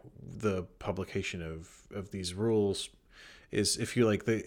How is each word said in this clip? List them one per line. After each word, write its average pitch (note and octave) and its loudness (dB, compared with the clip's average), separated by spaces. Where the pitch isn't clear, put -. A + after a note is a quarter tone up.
the F#2 -2
publication F#2+ -4
of, D#2+ -8
of G2 -8
these F2+ -6
rules G#2 2
is, G2+ 2
if A2 -4
you A#2+ 8
like, G#2 4
the, A2+ 2